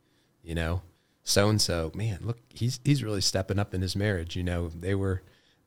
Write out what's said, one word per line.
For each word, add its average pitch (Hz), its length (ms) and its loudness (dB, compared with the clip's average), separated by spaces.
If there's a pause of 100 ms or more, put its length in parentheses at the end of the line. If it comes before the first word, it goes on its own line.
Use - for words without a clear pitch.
(440)
you 82 120 -6
know, 82 260 0 (420)
so-and-so, 98 720 2
man, 95 280 -4
look, 104 180 -6 (100)
he's, 120 340 -2
he's 143 200 4
really 104 180 -2
stepping 95 380 0
up 101 140 -2
in 92 80 -2
his 92 140 -2
marriage." 98 400 -2
You 90 80 -4
know, 87 260 -2
they 87 260 -4
were, 95 260 0 (460)